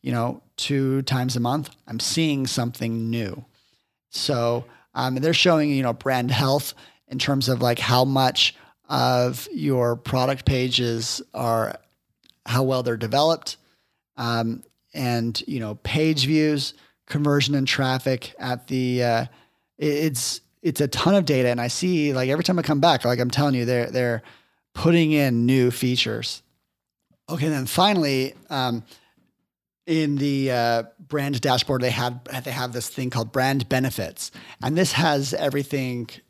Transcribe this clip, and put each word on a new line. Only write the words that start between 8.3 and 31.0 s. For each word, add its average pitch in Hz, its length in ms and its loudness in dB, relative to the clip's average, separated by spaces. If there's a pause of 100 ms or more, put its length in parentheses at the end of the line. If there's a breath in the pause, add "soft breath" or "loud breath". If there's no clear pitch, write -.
of 123 640 0
your 131 440 0
product 127 500 -2
pages 123 760 0 (120)
are, 113 420 0 (680)
how 127 180 2
well 131 180 0
they're 120 160 -2
developed, 139 600 0 (600)
um, 117 460 -4 (300)
and, 120 540 -2
you 127 120 -4
know, 107 160 -6
page 151 500 0
views, 151 480 0 (340 soft breath)
conversion 143 480 2
and 131 120 0
traffic 131 720 -2
at 123 280 -6
the, 127 360 0
uh, 120 220 2 (520 soft breath)
it, 151 80 -4
it's, 147 560 -2 (200)
it's 151 200 -2
a 143 60 2
ton 180 280 2
of 190 100 4
data. 131 240 2
And 120 120 0
I 120 60 -2
see, 156 460 0
like, 127 160 0
every 156 140 0
time 185 140 2
I 170 40 0
come 151 200 0
back, 151 240 4
like, 120 140 2
I'm 123 120 0
telling 139 240 2
you, 120 100 0
they're, 120 260 0
they're 120 300 0 (520 loud breath)
putting 165 380 4
in 131 340 2
new 127 260 4
features. 123 680 -2 (880)
Okay. 156 180 -2
Then 143 180 -2
finally, 151 680 2 (160)
um, 123 340 -4 (1040 soft breath)
in 156 300 0
the, 135 340 0
uh, 117 320 2 (160)
brand 143 400 -4